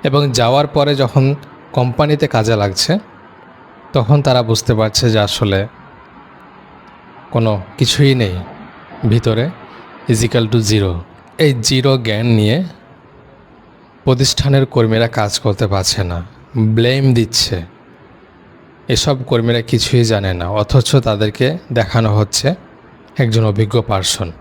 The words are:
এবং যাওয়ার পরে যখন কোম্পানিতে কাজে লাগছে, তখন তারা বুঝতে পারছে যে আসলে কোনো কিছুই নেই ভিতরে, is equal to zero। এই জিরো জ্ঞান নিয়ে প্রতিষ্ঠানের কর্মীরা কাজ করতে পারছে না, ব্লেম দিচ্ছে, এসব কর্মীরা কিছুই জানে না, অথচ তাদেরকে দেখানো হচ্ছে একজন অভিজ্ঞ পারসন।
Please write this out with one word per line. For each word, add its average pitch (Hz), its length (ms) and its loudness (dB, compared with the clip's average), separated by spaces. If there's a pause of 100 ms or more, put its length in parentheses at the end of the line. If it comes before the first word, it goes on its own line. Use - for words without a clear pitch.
এবং 143 260 0
যাওয়ার 127 360 2
পরে 143 300 0
যখন 135 380 2 (380)
কোম্পানিতে 143 540 0
কাজে 113 300 0
লাগছে, 101 420 -2 (920)
তখন 139 300 2
তারা 127 200 2
বুঝতে 113 320 0
পারছে 110 360 0
যে 110 80 2
আসলে 101 480 0 (1600)
কোনো 110 300 0 (180)
কিছুই 139 360 2
নেই 98 240 -2 (680)
ভিতরে, 113 420 0 (580)
is 117 200 0
equal 117 260 0
to 117 60 4
zero। 101 340 0 (440)
এই 151 240 4
জিরো 131 360 2
জ্ঞান 113 280 -2
নিয়ে 117 380 2 (1400)
প্রতিষ্ঠানের 135 600 2
কর্মীরা 113 420 2
কাজ 104 320 -4
করতে 107 260 0
পারছে 95 380 -2
না, 87 180 -6 (340)
ব্লেম 120 580 2
দিচ্ছে, 110 480 -2 (1300)
এসব 131 360 -2
কর্মীরা 117 360 0
কিছুই 117 440 0
জানে 101 300 0
না, 87 160 -6
অথচ 107 460 2
তাদেরকে 117 640 0 (140)
দেখানো 110 440 0
হচ্ছে 120 380 0 (640)
একজন 113 260 2
অভিজ্ঞ 107 380 0
পারসন। 95 580 -4